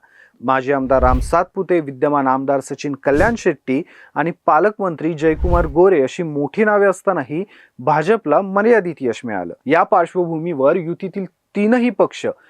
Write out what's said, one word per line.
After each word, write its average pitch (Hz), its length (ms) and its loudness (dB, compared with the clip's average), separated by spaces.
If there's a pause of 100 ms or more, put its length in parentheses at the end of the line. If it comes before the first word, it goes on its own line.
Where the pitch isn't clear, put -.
(440)
माजी 131 280 0
आमदार 131 300 2
राम 127 180 4
सातपुते, 175 600 -2
विद्यमान 139 460 -2
आमदार 135 340 0
सचिन 143 340 -8
कल्याण 160 440 0
शेट्टी 147 440 -2 (320)
आणि 151 160 -2 (160)
पालकमंत्री 170 680 0
जयकुमार 160 520 2
गोरे 160 360 4
अशी - 200 -4
मोठी 151 420 -4
नावे 208 220 4
असतानाही 180 580 -2 (340)
भाजपला 151 600 0
मर्यादित 202 600 2
यश 120 240 -4
मिळालं. 92 300 -6 (120)
या 160 160 4
पार्श्वभूमीवर 170 920 0
युतीतील 170 480 -8 (320)
तीनही 233 340 2
पक्ष - 360 -2 (240)